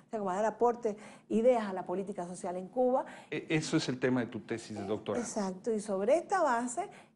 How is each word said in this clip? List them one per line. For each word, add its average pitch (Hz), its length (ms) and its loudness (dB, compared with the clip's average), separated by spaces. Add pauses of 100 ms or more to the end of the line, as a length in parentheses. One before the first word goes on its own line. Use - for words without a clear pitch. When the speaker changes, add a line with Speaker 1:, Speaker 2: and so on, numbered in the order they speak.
Speaker 1:
o - 20 -20
sea, 226 80 -6
como 196 140 -2
dar 202 140 0
aporte, 226 520 0 (320)
ideas 226 380 4
a 190 60 -4
la 185 120 -6
política 185 400 -4
social 180 300 -6
en 185 140 -8
Cuba. 254 360 4 (240)
Speaker 2:
E-, - 200 -4
eso 156 280 2
es - 120 2
el 127 100 -4
tema 127 220 4
de 110 60 -4
tu 110 120 -8
tesis 113 360 -8
de 101 120 -6
doctorado. 107 360 -2
Speaker 1:
Exacto. 190 480 -4
Y 214 80 0
sobre 208 380 2
esta 359 240 0
base 254 480 0 (260)